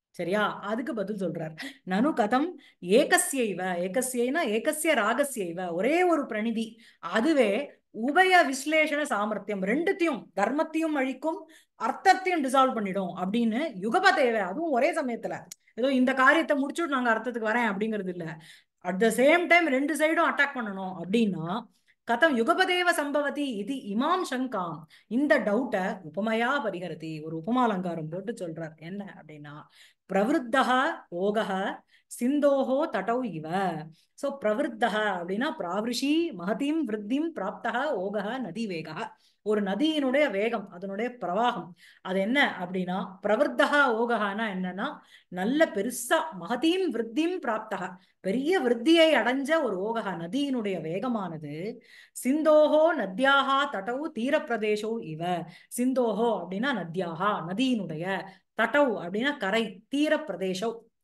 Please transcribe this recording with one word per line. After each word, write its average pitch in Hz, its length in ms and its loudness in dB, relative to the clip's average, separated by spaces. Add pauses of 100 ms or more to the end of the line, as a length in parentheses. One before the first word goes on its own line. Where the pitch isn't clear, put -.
(160)
சரியா? 185 280 0 (160)
அதுக்கு 233 340 -6
பதில் 202 260 -6
சொல்றார். 160 340 -4 (340)
"நனு 226 260 2
கதம் 254 340 2 (440)
ஏகஸ்யைவ", 247 680 2 (200)
ஏகஸ்யைனா 247 680 -2
ஏகஸ்ய 302 480 0
ராகஸ்யைவ, 220 640 0 (140)
ஒரே 269 300 2
ஒரு 330 220 4
பிரணிதி, 220 400 -4 (380)
அதுவே 226 480 2 (500)
உபய 339 300 4 (140)
விஸ்லேஷண 302 560 0
சாமர்த்தியம், 208 640 -2
ரெண்டுத்தையும், 311 560 0 (160)
தர்மத்தையும் 311 600 0
அழிக்கும், 277 440 -2 (420)
அர்த்தத்தையும் 359 640 4
டிசால்வ் 262 300 4
பண்ணிடும் 190 420 -2
அப்படின்னு 220 460 0 (180)
யுகபதேவ, 285 640 4
அதுவும் 285 300 -2
ஒரே 262 220 2
சமயத்துல, 233 420 -4 (400)
ஏதோ 247 160 0
இந்த 254 220 4
காரியத்தை 294 440 4
முடிச்சுட்டு 285 380 -2
நாங்க 247 160 2
அர்த்தத்துக்கு 233 400 -2
வரேன் 233 180 0
அப்படிங்கிறது 202 400 -4
இல்ல, 175 160 -8 (600)
at 185 140 -2
the 226 160 6
same 302 320 6
time 339 200 6
ரெண்டு 285 280 0
சைடும் 311 340 2
அட்டாக் - 280 -2
பண்ணணும் 190 380 -6
அப்படின்னா, 180 520 0 (600)
"கதம் 269 300 4
யுகபதேவ 359 560 2
சம்பவதி 294 520 -2 (100)
இது 208 200 -6 (120)
இமாம் 302 380 0
சங்காம்", 214 520 -6 (300)
இந்த 277 320 2
டவுட்டை 208 440 0 (220)
உபமையா 220 460 -2 (100)
பரிஹரதி, 170 520 -8 (100)
ஒரு 160 140 -8
உபமா 233 260 0
அலங்காரம் 180 460 -2
போட்டு 196 240 -8
சொல்றார். 160 440 -10
என்ன 185 240 -12 (120)
அப்படின்னா, 151 420 -18 (540)
"பிரவருத்தஹ 233 600 2 (480)
ஓகஹ 202 340 0 (600)
சிந்தோஹோ 269 680 2 (120)
தடௌ 226 300 -2 (140)
இவ." 156 140 -8 (680)
So - 120 -6 (100)
பிரவருத்தஹ 220 580 0 (180)
அப்படின்னா, 185 420 -4
"பிராவிருஷி 220 580 -2 (240)
மகதீம் 269 460 -2
விருத்திம் 220 500 -2
பிராப்தஹ 208 440 -4 (200)
ஓகஹ 196 300 -4 (120)
நதி 214 280 -6
வேகஹ." 160 320 -8 (460)
ஒரு 214 160 2
நதியினுடைய 269 720 2
வேகம், 208 400 -2
அதனுடைய 196 440 -6
பிரவாகம், 185 520 0 (380)
அது 185 140 -2
என்ன 226 200 2 (180)
அப்படின்னா, 180 400 -4 (220)
பிரவருத்தஹ 262 540 2 (200)
ஓகஹனா 220 560 0
என்னன்னா, 185 380 -4 (440)
நல்ல 240 340 2
பெருசா, 254 540 0 (180)
மகதீம் 254 500 0
விருத்திம் 262 520 -2
பிராப்தஹ, 214 440 -4 (400)
பெரிய 254 280 0 (100)
விருத்தியை 262 540 6
அடைஞ்ச 254 340 0 (140)
ஒரு 208 180 -2
ஓகஹ, 220 260 -2 (100)
நதியினுடைய 208 640 -2
வேகமானது, 170 720 -6 (600)
சிந்தோஹோ 302 680 4 (120)
நத்யாஹா 262 640 2 (120)
தடௌ 226 280 -6 (140)
தீரப்பிரதேசோ 226 800 -2 (140)
இவ. 156 180 -8 (480)
சிந்தோஹோ 240 640 0
அப்படின்னா 190 400 -4
நத்யாஹா, 170 560 -2 (140)
நதியினுடைய, 185 600 -2 (500)
தடௌ 262 320 4 (100)
அப்படின்னா 202 400 -2
கரை, 214 260 0 (260)
தீரப்பிரதேசோ, 226 800 0 (320)